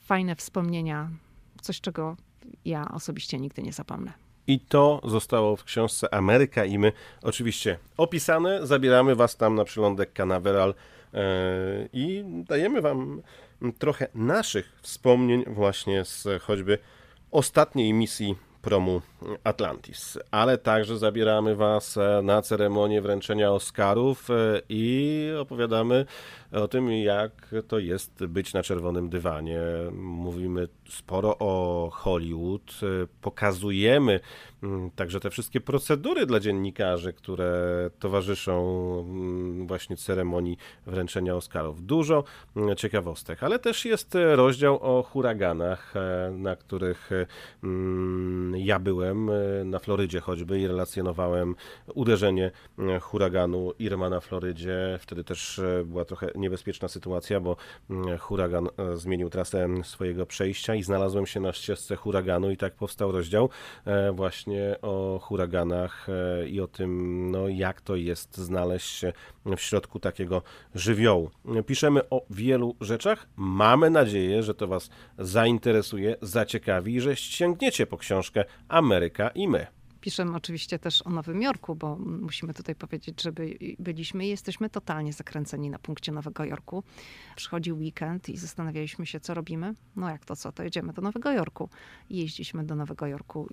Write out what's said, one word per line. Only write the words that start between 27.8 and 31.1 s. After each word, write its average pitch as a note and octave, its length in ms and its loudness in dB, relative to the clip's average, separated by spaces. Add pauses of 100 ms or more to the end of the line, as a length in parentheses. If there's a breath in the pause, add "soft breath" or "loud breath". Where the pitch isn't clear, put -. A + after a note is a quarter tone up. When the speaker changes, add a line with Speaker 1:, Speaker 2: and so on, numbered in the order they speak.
Speaker 2:
być F2 280 -4
na F#2 80 2
czerwonym F2 460 -2
dywanie. E2 520 -4 (320)
Mówimy F2+ 760 -4 (200)
sporo G2 500 -2